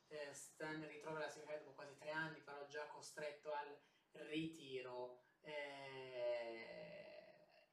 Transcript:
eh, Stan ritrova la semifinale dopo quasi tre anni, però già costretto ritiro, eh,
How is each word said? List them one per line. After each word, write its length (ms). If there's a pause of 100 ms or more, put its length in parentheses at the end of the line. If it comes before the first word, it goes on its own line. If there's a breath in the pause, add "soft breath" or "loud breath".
eh, 260
Stan 540
ritrova 320
la 100
semifinale 360
dopo 100
quasi 220
tre 140
anni, 300
però 280
già 180
costretto 680 (680 loud breath)
ritiro, 1000 (180 loud breath)
eh, 1300 (1080)